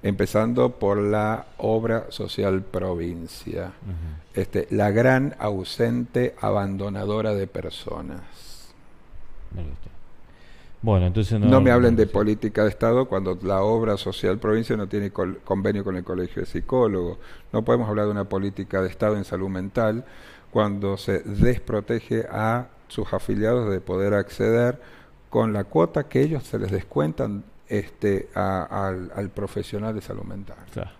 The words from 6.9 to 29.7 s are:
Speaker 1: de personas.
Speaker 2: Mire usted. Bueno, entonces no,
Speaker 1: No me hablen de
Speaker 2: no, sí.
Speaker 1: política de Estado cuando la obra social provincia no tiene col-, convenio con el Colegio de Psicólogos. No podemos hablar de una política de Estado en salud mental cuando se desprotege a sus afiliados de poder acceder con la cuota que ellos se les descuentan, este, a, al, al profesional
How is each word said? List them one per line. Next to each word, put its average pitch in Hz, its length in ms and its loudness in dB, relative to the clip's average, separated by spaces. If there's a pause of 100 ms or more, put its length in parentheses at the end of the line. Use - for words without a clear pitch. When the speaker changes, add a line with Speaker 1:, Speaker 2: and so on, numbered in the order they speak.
Speaker 1:
de 98 140 -2
personas. 80 720 -10 (1300)
Speaker 2:
Mire 85 160 -6
usted. - 180 -10 (920)
Bueno, 98 260 6
entonces 101 320 2
no, 101 80 4
Speaker 1:
No 131 140 10
me 127 100 8
hablen 120 240 8
de 110 80 6
Speaker 2:
no, 101 60 2
sí. - 40 -6
Speaker 1:
política 104 500 2
de 107 60 6
Estado 117 380 2
cuando 95 360 -2
la 95 180 2
obra 110 340 2
social 95 440 -2
provincia 113 360 2
no 101 120 -4
tiene 101 240 -2
col-, 95 340 -2
convenio 98 400 0
con 95 100 -2
el 90 80 -6
Colegio 92 380 -4
de 90 60 -2
Psicólogos. 95 680 0 (360)
No 110 100 0
podemos 120 240 2
hablar 104 180 0
de 104 60 0
una 101 140 -2
política 98 560 -2
de 92 80 0
Estado 107 260 0
en 101 80 -4
salud 95 260 -4
mental 107 540 -2 (480)
cuando 101 460 0
se 95 220 -2
desprotege 110 1080 0
a 113 380 0 (220)
sus - 240 -4
afiliados 107 580 0
de 95 80 0
poder 95 340 0
acceder 113 680 2 (480)
con 113 240 2
la 104 100 0
cuota 160 460 2
que 131 120 4
ellos 147 220 0
se - 160 -6
les 101 120 -4
descuentan, 113 720 -2 (240)
este, 101 680 -2
a, 95 520 -2
al, 92 280 -6
al 101 140 -4
profesional 104 680 -6